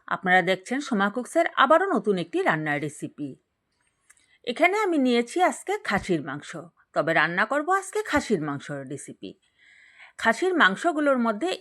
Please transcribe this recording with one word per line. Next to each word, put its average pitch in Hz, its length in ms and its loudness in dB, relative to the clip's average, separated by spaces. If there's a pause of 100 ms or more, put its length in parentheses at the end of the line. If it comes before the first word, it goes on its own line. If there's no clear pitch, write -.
আপনারা 180 340 4
দেখছেন 185 380 -2
সোমা 208 300 0
কুকসের 247 360 -2 (100)
আবারও 320 300 6
নতুন 214 320 0
একটি 320 260 -2
রান্নার 156 380 0
রেসিপি। 147 540 -10 (1080)
এখানে 349 340 0
আমি 370 200 2
নিয়েছি 247 440 2
আজকে 359 360 0
খাসির 190 440 -2
মাংস, 147 340 -12 (380)
তবে 160 200 0
রান্না 165 320 2
করব 302 240 -2
আজকে 392 340 -2
খাসির 240 380 0
মাংসর 143 460 -8
রেসিপি। 127 460 -14 (840)
খাসির 339 360 0
মাংসগুলোর 285 640 2
মধ্যে 226 320 -2 (120)